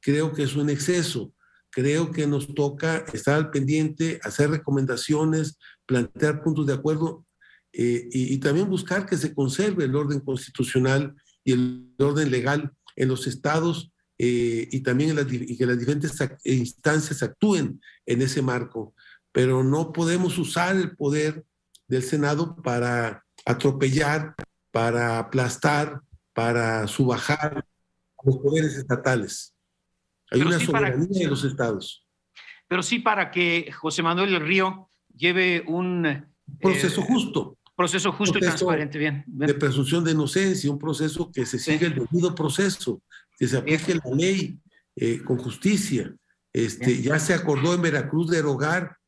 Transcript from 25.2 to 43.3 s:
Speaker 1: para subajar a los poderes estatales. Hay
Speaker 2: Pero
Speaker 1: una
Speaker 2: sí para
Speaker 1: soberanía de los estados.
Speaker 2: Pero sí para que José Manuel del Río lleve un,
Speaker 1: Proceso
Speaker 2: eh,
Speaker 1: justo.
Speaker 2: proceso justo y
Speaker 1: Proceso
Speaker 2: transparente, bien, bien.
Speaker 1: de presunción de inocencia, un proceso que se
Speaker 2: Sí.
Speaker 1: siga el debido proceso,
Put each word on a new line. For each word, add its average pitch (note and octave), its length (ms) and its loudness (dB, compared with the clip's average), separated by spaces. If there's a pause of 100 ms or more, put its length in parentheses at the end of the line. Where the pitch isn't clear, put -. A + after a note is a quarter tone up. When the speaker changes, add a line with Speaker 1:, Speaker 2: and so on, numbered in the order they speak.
Speaker 1:
para A2+ 540 0
subajar C#3 760 0 (520)
a - 60 -20
los C3 140 4
poderes D3 380 2
estatales. B2+ 800 -2 (760)
Hay B2+ 80 0
Speaker 2:
Pero D#3 100 2
Speaker 1:
una E3+ 100 2
Speaker 2:
sí - 80 0
para G3+ 240 2
Speaker 1:
soberanía F3+ 340 0
de D3+ 40 0
los C3+ 140 -2
estados. A#2 600 -4 (640)
Speaker 2:
Pero F3+ 160 -2
sí A#3+ 160 -2
para G#3 320 0
que E3+ 420 0
José D#3+ 280 -4
Manuel F3 300 2
del E3+ 100 2
Río F#3+ 480 -2 (260)
lleve F3 520 2
un, E3+ 580 0 (360)
Speaker 1:
Proceso F#3+ 400 2
Speaker 2:
eh, - 60 -2
Speaker 1:
justo. - 500 0 (180)
Speaker 2:
proceso F3+ 380 0
justo G3+ 240 0
y F#3+ 40 2
Speaker 1:
Proceso F3 240 2
Speaker 2:
transparente, D3+ 320 0
bien, D3 300 -2
bien. C#3 200 -2
Speaker 1:
de C#3+ 60 4
presunción C#3+ 500 0
de D#3+ 80 2
inocencia, D#3 600 0
un C#3+ 80 -4
proceso D#3 520 -4
que B2+ 140 -4
se A#2+ 140 -6
Speaker 2:
Sí. D#3 140 -2
Speaker 1:
siga D#3+ 140 2
el D3+ 80 -2
debido E3 380 0
proceso, D#3 680 -2 (360)